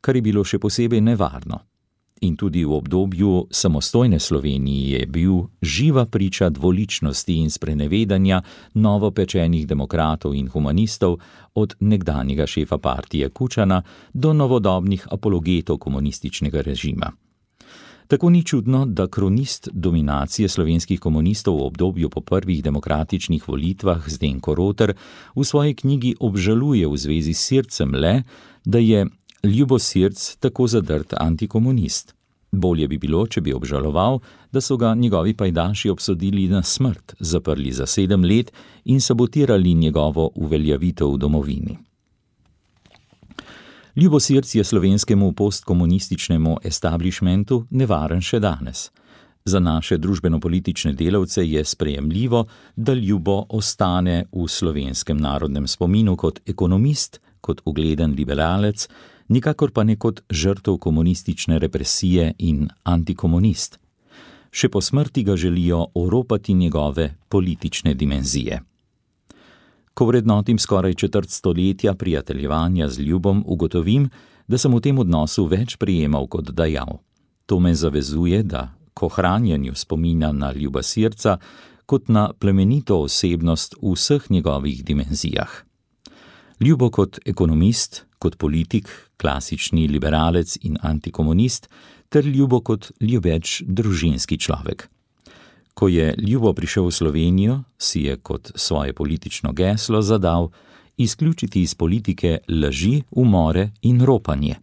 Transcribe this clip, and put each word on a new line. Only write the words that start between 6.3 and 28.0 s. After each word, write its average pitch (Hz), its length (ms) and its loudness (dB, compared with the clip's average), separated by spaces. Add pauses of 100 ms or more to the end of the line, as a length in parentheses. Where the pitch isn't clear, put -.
dvoličnosti 87 880 0
in 80 140 2
sprenevedanja 95 920 0 (320)
novopečenih 95 920 2
demokratov 76 680 -2
in 67 120 -4
humanistov, 85 680 0 (380)
od 107 240 0
nekdanjega 73 680 0
šefa - 300 -2
partije 69 520 -2
Kučana 98 520 0 (320)
do 151 200 2
novodobnih 101 800 2
apologetov 87 680 0
komunističnega 71 840 -4
režima. - 500 -6 (960)
Tako 175 220 2
ni 175 140 6
čudno, 131 420 0
da 95 220 -2
kronist 101 680 -2
dominacije 82 760 0
slovenskih 82 500 0
komunistov 82 580 0
v 69 80 -2
obdobju 87 440 -2
po - 120 -8
prvih 90 420 -2
demokratičnih 76 840 -2
volitvah 85 600 -2
Zdenko 76 480 -4
Roter 101 380 0 (420)
v 131 80 0
svoji 147 300 0
knjigi 127 460 -2
obžaluje 107 680 2
v 73 100 -2
zvezi 76 360 -2
s - 140 -4
Sircem 98 480 0
le, 107 280 2 (420)